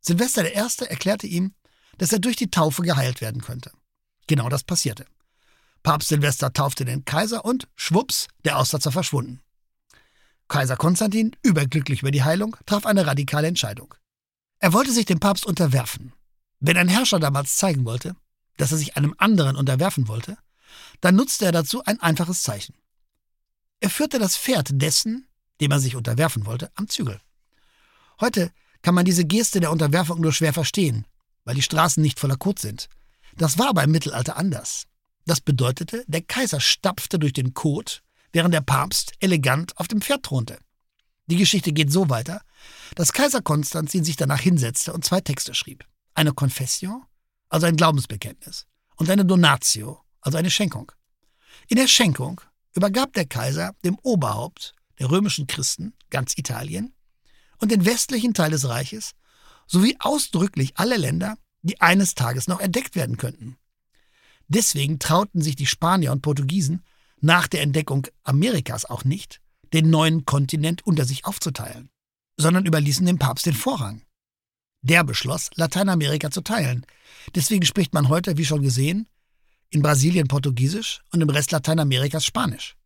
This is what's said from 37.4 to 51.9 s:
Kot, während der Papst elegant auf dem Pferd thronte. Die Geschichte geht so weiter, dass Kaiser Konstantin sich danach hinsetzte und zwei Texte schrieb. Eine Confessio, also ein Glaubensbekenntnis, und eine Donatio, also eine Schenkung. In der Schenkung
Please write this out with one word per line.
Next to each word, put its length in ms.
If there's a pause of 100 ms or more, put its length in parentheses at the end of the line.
Kot, 480 (300)
während 200
der 80
Papst 600
elegant 580
auf 100
dem 140
Pferd 220
thronte. 340 (680)
Die 100
Geschichte 360
geht 180
so 200
weiter, 320 (520)
dass 180
Kaiser 280
Konstantin 640
sich 120
danach 240
hinsetzte 520
und 120
zwei 160
Texte 340
schrieb. 320 (280)
Eine 180
Confessio, 720 (440)
also 180
ein 100
Glaubensbekenntnis, 880 (300)
und 120
eine 160
Donatio, 800 (180)
also 160
eine 140
Schenkung. 420 (760)
In 80
der 120
Schenkung 520 (340)